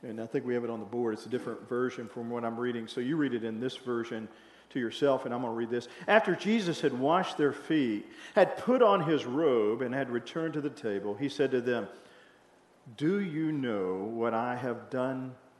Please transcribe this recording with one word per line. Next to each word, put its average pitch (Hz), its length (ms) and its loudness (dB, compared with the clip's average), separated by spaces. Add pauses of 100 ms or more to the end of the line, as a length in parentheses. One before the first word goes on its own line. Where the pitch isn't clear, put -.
And 113 160 -8
I 110 60 -6
think 127 180 -4
we 123 100 -2
have 120 100 0
it 117 60 -4
on 113 100 -6
the 104 60 -10
board. 117 280 -2
It's 107 120 -10
a 110 40 -10
different 117 380 -6
version 123 400 -2
from 117 200 -8
what 117 160 -4
I'm 117 140 -2
reading. 120 280 -2
So 127 140 -6
you 131 160 0
read 143 160 2
it 113 100 -2
in 113 160 -4
this 127 180 -4
version 113 520 -4 (420)
to - 80 -6
yourself, 131 460 2
and 120 100 -4
I'm 123 80 -2
gonna 117 120 -2
read 117 160 -2
this. 120 180 -2 (180)
"After 202 280 6
Jesus 190 460 0
had 127 180 0
washed 165 380 2
their 143 160 4
feet, 123 540 0 (280)
had 185 240 6
put 254 240 4
on 202 200 6
his 151 220 2
robe, 123 580 4
and 123 120 -2
had 135 160 -2
returned 151 440 -4
to 151 60 -2
the 143 100 -2
table, 101 440 -4
he 139 140 -4
said 135 240 0
to 127 80 2
them, 117 280 -2 (1080)
'Do 180 240 2
you 160 320 -2
know 104 420 0
what 113 400 -2
I 123 220 0
have 120 340 -6
done 131 460 -4 (240)